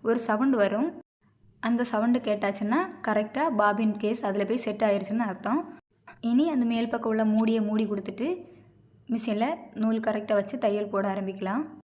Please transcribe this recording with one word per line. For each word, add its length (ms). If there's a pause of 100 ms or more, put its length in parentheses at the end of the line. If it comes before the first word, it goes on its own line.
ஒரு 200
சவுண்டு 340
வரும். 260 (800)
அந்த 220
சவுண்டு 380
கேட்டாச்சுன்னா 520 (280)
கரெக்டா 360 (180)
பாபின் 300 (120)
கேஸ் 240
அதுல 220
போய் 160
செட் 220
ஆயிருச்சுன்னு 440
அர்த்தம். 280 (720)
இனி 240
அந்த 160
மேல் 240
பக்கம் 200
உள்ள 100 (100)
மூடியை 360
மூடி 200
கொடுத்துட்டு 380 (880)
மிஷினில் 460 (220)
நூல் 240
கரெக்டா 340
வச்சு 260
தையல் 280
போட 200
ஆரம்பிக்கலாம். 520 (220)